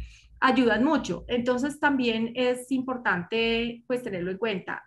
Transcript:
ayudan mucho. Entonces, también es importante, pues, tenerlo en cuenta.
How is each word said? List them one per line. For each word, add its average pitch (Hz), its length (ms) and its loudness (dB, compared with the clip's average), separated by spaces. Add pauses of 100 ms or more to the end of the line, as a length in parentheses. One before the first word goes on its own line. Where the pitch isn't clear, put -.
(400)
ayudan 233 440 4
mucho. 285 440 0
Entonces, 247 520 0
también 240 560 2
es 247 340 0
importante, 233 1160 -2
pues, 247 160 -2
tenerlo 185 280 -4
en 190 80 -6
cuenta. 202 480 -4